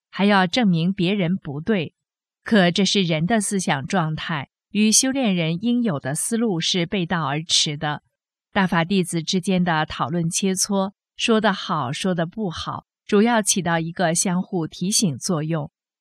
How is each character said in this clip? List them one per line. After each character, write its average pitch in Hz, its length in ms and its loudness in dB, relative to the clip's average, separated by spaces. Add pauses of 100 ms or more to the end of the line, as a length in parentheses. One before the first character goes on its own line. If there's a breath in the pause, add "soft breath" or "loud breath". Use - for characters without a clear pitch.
(100)
还 196 160 0
要 196 200 4
证 214 220 2
明 175 240 2
别 180 220 0
人 185 200 0
不 147 240 -6
对。 175 360 -2 (500)
可 185 260 4
这 190 140 2
是 196 180 2
人 160 220 0
的 220 160 2
思 202 180 -2
想 170 280 -2
状 160 280 0
态， 151 360 -6 (220)
与 214 200 4
修 262 180 2
炼 254 240 0
人 170 280 -2
应 240 200 0
有 180 160 -2
的 131 160 -4
思 - 220 -4
路 220 240 0
是 170 240 -2
背 180 220 -2
道 170 180 -2
而 143 180 -4
驰 151 360 0
的。 151 240 -4 (500)
大 190 140 2
法 170 180 2
弟 190 180 2
子 170 200 -4
之 185 180 -2
间 185 240 0
的 156 220 0
讨 - 240 -4
论 165 180 -2
切 190 240 0
磋， 196 400 -2 (240)
说 220 240 2
得 208 120 2
好， 156 400 -4
说 185 220 -2
得 165 100 0
不 196 240 -6
好， - 380 -8 (200)
主 208 140 4
要 226 220 4
起 - 180 0
到 170 180 0
一 165 140 -4
个 170 220 0
相 180 280 0
互 170 240 -2
提 180 240 -6
醒 156 280 0
作 160 240 -2
用。 156 280 -4 (300)